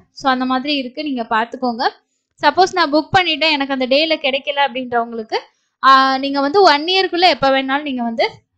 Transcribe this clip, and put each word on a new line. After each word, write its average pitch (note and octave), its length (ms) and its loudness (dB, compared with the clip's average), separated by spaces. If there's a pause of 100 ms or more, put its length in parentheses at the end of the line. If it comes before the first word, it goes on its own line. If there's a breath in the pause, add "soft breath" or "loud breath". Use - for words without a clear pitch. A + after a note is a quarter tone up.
(120)
So, - 200 -2
அந்த B3+ 140 0
மாதிரி C4 300 -2
இருக்கு, C4 280 -6
நீங்க B3+ 260 -4
பாத்துக்கோங்க. A#3+ 600 -2 (520)
சப்போஸ் D#4+ 300 2
நான் E4 220 -2
புக் D4+ 140 0 (100)
பண்ணிட்டேன், D#4+ 340 0
எனக்கு C#4 220 -2
அந்த C4 140 -4
டேல D4+ 260 2
கிடைக்கல C#4+ 540 -4
அப்படின்றவங்களுக்கு, A#3 680 -6 (520)
ஆ, C4+ 320 4
நீங்க C#4 240 -2
வந்து D4 200 2
ஒன் D4+ 240 4
இயர்க்குள்ள F4+ 440 2
எப்ப C4+ 200 0
வேணாலும் C4+ 320 0
நீங்க C4 220 -6
வந்து A#3 260 -2 (280)